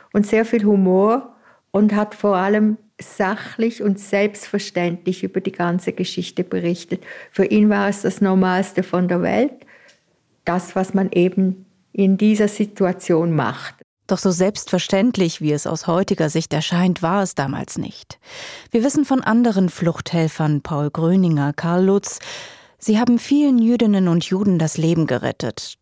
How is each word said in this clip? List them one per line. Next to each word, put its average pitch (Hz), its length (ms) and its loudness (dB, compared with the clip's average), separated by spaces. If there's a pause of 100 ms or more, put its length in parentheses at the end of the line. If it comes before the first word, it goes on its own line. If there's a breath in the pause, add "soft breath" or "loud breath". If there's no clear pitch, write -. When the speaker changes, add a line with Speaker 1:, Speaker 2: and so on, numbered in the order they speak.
(120 loud breath)
Speaker 1:
und 202 120 2
sehr 220 200 2
viel 226 180 0
Humor 202 720 4 (360 soft breath)
und 208 220 4
hat 208 220 -2
vor 202 220 0
allem 214 400 2 (240)
sachlich 220 800 -4
und 202 180 0
selbstverständlich 190 1200 -4
über 190 180 -4
die 185 100 -4
ganze 175 400 -2
Geschichte - 520 -6
berichtet. 175 600 -6 (280 loud breath)
Für 196 140 0
ihn 214 220 4
war 202 220 2
es 202 140 -4
das - 180 -2
Normalste 190 640 2
von 180 240 -2
der 175 160 0
Welt, 233 420 -2 (800 soft breath)
das, 175 300 -4
was 190 180 -2
man 190 180 0
eben 185 540 0 (280)
in 190 240 2
dieser 214 300 2
Situation 180 880 0
macht. 131 380 -4 (320)
Speaker 2:
Doch 190 140 -2
so 196 100 0
selbstverständlich, 190 1120 0
wie 151 100 0
es 147 140 -2
aus - 220 -4
heutiger 175 420 0
Sicht 160 240 -2
erscheint, 175 480 0
war 185 220 0
es 180 100 -4
damals 143 460 -6
nicht. - 400 -14 (500 loud breath)
Wir 226 140 0
wissen 285 200 0
von 262 180 0
anderen 220 480 2
Fluchthelfern, 160 920 -2
Paul 147 300 -4
Gröninger, 160 640 2
Karl 175 300 0
Lutz, 196 360 0 (580 loud breath)
sie 214 220 2
haben 240 180 4
vielen 285 400 2
Jüdinnen 226 500 4
und 170 180 2
Juden 190 340 0
das 160 180 0
Leben 160 300 2
gerettet. - 760 -4